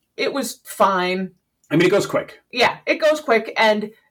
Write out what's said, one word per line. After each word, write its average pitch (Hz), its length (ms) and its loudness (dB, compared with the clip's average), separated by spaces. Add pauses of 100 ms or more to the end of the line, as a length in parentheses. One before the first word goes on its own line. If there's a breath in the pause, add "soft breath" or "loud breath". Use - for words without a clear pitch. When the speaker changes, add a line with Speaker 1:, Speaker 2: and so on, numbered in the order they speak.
(160)
Speaker 1:
It - 160 -2
was 247 320 -6
fine. 185 680 0 (380)
Speaker 2:
I 147 60 0
mean, 170 100 4
it 180 40 4
goes 185 160 2
quick. - 340 -6 (120)
Speaker 1:
Yeah, 240 340 0
it 302 100 0
goes 311 240 2
quick. 226 360 0
And, 214 340 0 (200 soft breath)